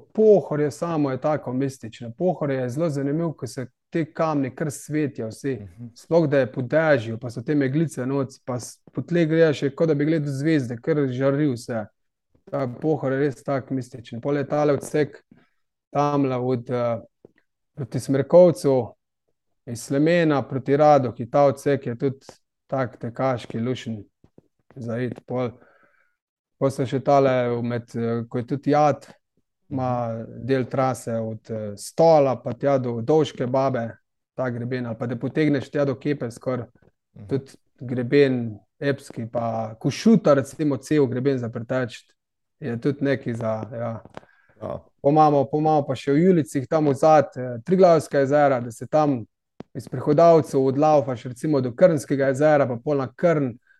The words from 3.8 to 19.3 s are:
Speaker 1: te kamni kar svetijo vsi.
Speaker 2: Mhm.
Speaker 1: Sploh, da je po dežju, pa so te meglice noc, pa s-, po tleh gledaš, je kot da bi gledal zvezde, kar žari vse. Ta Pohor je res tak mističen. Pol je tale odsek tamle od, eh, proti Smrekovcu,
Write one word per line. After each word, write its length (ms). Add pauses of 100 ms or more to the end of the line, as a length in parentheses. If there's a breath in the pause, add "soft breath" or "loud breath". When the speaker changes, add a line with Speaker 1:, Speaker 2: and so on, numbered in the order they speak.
Speaker 1:
te 140 (100)
kamni 380
kar 200
svetijo 560
vsi. 280
Speaker 2:
Mhm. 400
Speaker 1:
Sploh, 320
da 120
je 120
po 100
dežju, 580
pa 100
so 120
te 140
meglice 500
noc, 300 (100)
pa 140
s-, 200 (120)
po 100
tleh 280
gledaš, 340
je 120
kot 120
da 80
bi 100
gledal 260
zvezde, 460
kar 300
žari 440
vse. 340 (680)
Ta 160 (140)
Pohor 340
je 40
res 240
tak 280
mističen. 500
Pol 160
je 100
tale 280
odsek 460 (720 soft breath)
tamle 420
od, 340
eh, 300 (800)
proti 220
Smrekovcu, 760 (920)